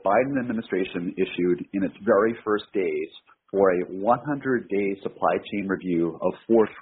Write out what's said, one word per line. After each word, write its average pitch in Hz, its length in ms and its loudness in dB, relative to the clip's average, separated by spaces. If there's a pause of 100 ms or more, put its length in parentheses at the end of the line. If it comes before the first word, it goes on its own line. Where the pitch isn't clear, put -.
Biden 127 360 2
administration 98 800 -4
issued 90 560 -2
in 98 100 -2
its - 200 -4
very 110 300 4 (100)
first 104 300 -2
days 80 360 -2 (420)
for 98 180 4
a 90 100 2 (120)
one 107 340 0
hundred-day 117 800 -2
supply 87 320 0 (160)
chain 101 160 -4
review 85 540 -2
of 90 120 0 (140)
four 113 200 4 (140)